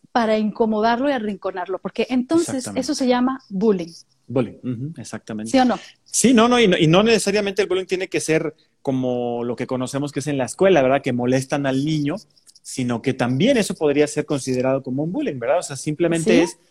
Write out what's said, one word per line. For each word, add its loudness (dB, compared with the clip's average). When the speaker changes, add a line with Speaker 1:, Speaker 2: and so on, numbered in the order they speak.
Speaker 1:
para 2
incomodarlo 0
y 0
arrinconarlo, -6
porque -4
entonces 0
Speaker 2:
Exactamente. -4
Speaker 1:
eso -4
se -2
llama 0
bullying. 0
Speaker 2:
Bullying, -2
ujú, -8
exactamente. -10
Speaker 1:
¿Sí 4
o 6
no? 0
Speaker 2:
Sí, 2
no, 6
no, 4
y 6
no, 4
y 4
no 6
necesariamente 2
el -2
bullying -2
tiene -4
que -4
ser -2
como -2
lo -4
que -6
conocemos -6
que -6
es -8
en -2
la -2
escuela, 4
¿verdad? 2
Que -2
molestan 0
al 0
niño, -2
sino -4
que 0
también 0
eso -2
podría 2
ser -4
considerado -2
como -6
un -4
bullying, -4
¿verdad? 0
O -2
sea, -10
simplemente 0
Speaker 1:
¿Sí? 6
Speaker 2:
es, -2